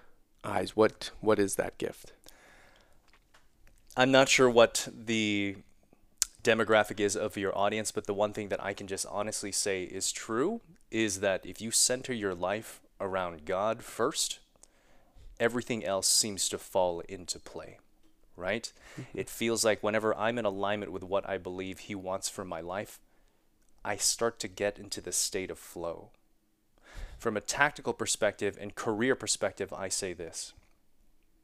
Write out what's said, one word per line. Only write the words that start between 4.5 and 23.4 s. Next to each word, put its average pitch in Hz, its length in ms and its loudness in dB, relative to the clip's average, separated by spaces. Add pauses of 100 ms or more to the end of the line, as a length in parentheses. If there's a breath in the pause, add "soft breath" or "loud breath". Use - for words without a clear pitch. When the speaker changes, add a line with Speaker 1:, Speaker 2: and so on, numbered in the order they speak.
Speaker 2:
the 107 640 0 (880)
demographic 110 560 4
is 101 160 2
of 107 220 -2
your 95 200 0
audience, 104 340 0
but 104 140 -4
the 104 80 -2
one 104 200 0
thing 104 160 -6
that 95 140 -4
I 101 100 -4
can 101 120 -12
just 92 240 -6
honestly 104 420 -6
say 95 340 -2
is 92 260 -4
true 151 500 -2 (300)
is 107 300 0
that 95 240 2
if 92 160 -12
you 110 100 -6
center 127 420 2
your 101 220 -2
life 95 460 -4 (200)
around 90 440 -2
God 104 360 0
first, - 580 -2 (1000 soft breath)
everything 117 440 0
else 95 240 0
seems 101 420 0
to 95 100 -4
fall 90 400 0 (100)
into 90 300 -10
play, - 380 -14 (580)
right? 95 360 -4 (280 loud breath)
Speaker 1:
Mm-hmm. - 180 -12
Speaker 2:
It - 120 -4
feels 113 360 0
like 104 160 4
whenever 107 340 2
I'm 113 220 0
in 113 80 0
alignment 101 460 -2
with 95 120 -8
what 95 240 -2
I 98 120 -2
believe 92 400 -8
He - 160 -10
wants 92 340 -6
for 98 160 -8
my 85 160 -8
life, 92 380 -8 (840)